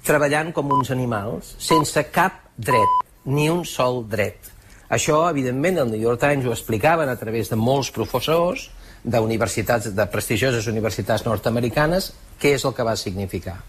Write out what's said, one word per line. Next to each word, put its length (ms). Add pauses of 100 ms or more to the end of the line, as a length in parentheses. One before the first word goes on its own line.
treballant 480
com 200
uns 180
animals, 680
sense 520
cap 220 (240)
dret, 320 (360)
ni 240
un 160
sol 440
dret. 300 (520)
Això, 400
evidentment, 480
el 120
New 100
York 200
Times 260
ho 60
explicaven 560
a 80
través 320
de 80
molts 340
professors 800 (340)
d'universitats, 920
de 120
prestigioses 600
universitats 580
nord-americanes, 880 (280)
què 140
és 100
el 100
que 80
va 140
significar. 600 (120)